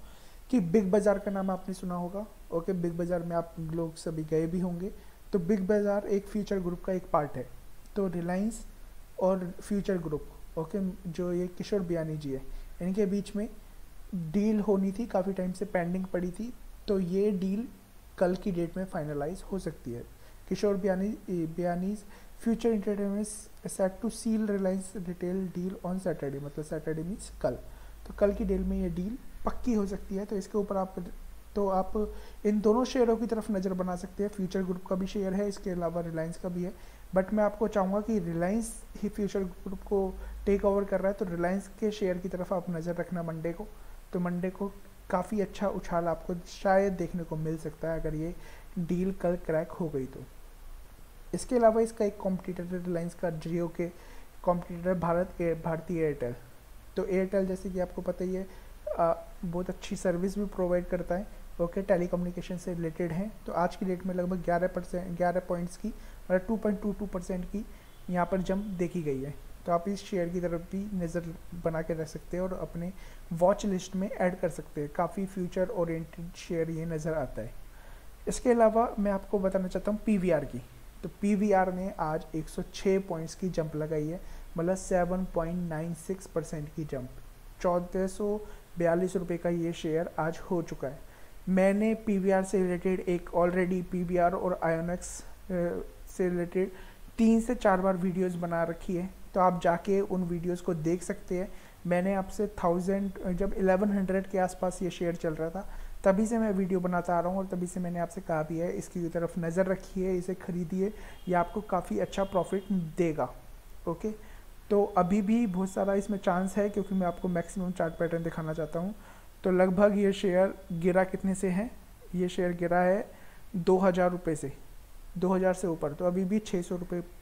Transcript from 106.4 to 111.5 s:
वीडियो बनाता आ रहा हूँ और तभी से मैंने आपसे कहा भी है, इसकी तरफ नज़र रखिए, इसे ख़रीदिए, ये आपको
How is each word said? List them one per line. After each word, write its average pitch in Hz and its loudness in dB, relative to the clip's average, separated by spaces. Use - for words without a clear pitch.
वीडियो 190 2
बनाता 175 2
आ - 6
रहा 170 2
हूँ 190 0
और 190 -2
तभी 180 -2
से 180 -4
मैंने 175 -2
आपसे 170 -4
कहा 160 0
भी 160 -4
है, 175 0
इसकी 175 -4
तरफ 165 -2
नज़र 165 2
रखिए, 185 0
इसे 180 -2
ख़रीदिए, 185 -2
ये 180 2
आपको 175 2